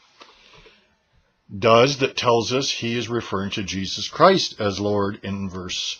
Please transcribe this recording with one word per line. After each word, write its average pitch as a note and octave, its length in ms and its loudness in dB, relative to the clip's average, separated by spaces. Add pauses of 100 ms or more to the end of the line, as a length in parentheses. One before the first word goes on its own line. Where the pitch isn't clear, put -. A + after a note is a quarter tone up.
(1600)
does A2+ 420 6
that C3 180 -2
tells A#2 360 2
us C3+ 200 -2
he A#2 260 -4
is A2 100 -4
referring G#2 420 -4
to G#2+ 120 -6
Jesus F#2+ 460 -6
Christ - 520 2
as G2+ 200 -2
Lord G#2 420 -2
in G2 260 -8
verse F2+ 520 -8